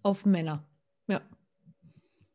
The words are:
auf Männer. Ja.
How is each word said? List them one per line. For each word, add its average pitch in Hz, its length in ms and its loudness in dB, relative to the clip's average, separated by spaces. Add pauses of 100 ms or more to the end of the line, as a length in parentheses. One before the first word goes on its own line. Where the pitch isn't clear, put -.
auf 196 240 -2
Männer. 160 420 0 (380)
Ja. 196 140 -2 (1160)